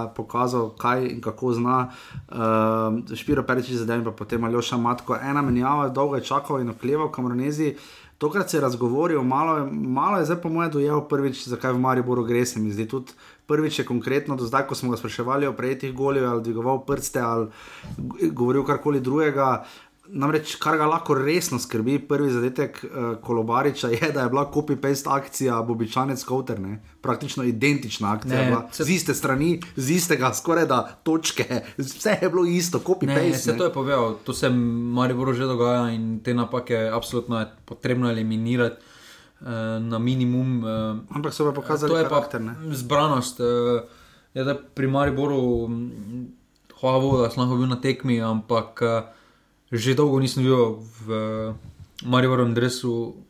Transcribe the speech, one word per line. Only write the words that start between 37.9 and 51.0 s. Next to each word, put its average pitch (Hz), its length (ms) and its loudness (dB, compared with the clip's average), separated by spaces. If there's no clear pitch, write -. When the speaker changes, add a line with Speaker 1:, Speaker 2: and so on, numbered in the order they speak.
Speaker 2:
eliminirati, 113 680 0
eh, - 100 -16
na 113 220 -2
minimum, 127 600 2
eh. 110 400 -2
Speaker 1:
Ampak 147 200 -4
so 151 140 0
pa 147 80 2
pokazali 147 360 0
Speaker 2:
To 165 80 4
je 160 60 4
pa 143 80 0
Speaker 1:
karakter, 139 300 0
ne. 113 120 -6
Speaker 2:
zbranost, 135 640 2
eh, 120 480 2
je 135 100 -4
zdaj 139 140 0
pri 135 180 0
Mariboru, 139 500 2
mm, 117 640 -6
hvala 131 260 2
Bogu, 135 180 4
da 117 120 4
sem 127 100 -4
lahko 127 160 2
bil 127 120 4
na 127 100 0
tekmi, 131 420 0
ampak, 110 640 0
eh, 117 220 2
že 123 240 2
dolgo 139 240 4
nisem 131 240 2
bil 123 340 4
v 110 100 -10